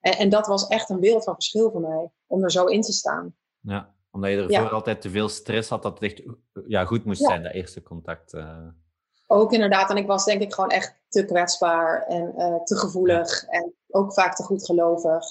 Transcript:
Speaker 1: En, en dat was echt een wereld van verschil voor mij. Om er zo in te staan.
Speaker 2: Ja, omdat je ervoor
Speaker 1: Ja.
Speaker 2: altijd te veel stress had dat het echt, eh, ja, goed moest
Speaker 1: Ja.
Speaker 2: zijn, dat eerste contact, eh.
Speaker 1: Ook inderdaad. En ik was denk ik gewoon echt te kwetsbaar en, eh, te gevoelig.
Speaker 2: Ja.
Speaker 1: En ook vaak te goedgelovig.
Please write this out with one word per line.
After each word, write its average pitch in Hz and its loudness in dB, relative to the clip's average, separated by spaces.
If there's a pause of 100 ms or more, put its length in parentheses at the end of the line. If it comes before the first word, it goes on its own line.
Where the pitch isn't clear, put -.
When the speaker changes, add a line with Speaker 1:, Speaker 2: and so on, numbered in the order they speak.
Speaker 1:
En, 185 2
en 202 4
dat 208 4
was 196 0
echt 220 -2
een 185 -2
wereld 220 4
van 180 -4
verschil 220 0
voor 175 -6
mij. 160 -4 (160)
Om 190 0
er 180 2
zo 180 2
in 190 2
te 214 -2
staan. 175 -6 (240)
Speaker 2:
Ja, 101 -8 (160)
omdat 98 -2
je 101 2
ervoor 98 0
Speaker 1:
Ja. 104 4
Speaker 2:
altijd 110 -2
te 98 -10
veel 104 -2
stress 110 -4
had 110 -6
dat 101 -4
het - -6
echt, 104 -6
eh, 117 -16 (340)
ja, 98 0
goed 107 -2
moest 101 -4
Speaker 1:
Ja. 285 4
Speaker 2:
zijn, 85 0
dat 87 -10
eerste 92 -10
contact, 82 -14
eh. 80 -14 (600)
Speaker 1:
Ook 214 4
inderdaad. 196 2
En 202 0
ik 202 -2
was 196 0
denk 208 2
ik 196 -6
gewoon 190 -2
echt - -2
te 196 2
kwetsbaar 170 2
en, 170 -4
eh, 170 0
te 202 -2
gevoelig. 170 2
Speaker 2:
Ja. - -16
Speaker 1:
En 175 -4 (140)
ook 196 0
vaak 180 4
te - -8
goedgelovig. 170 0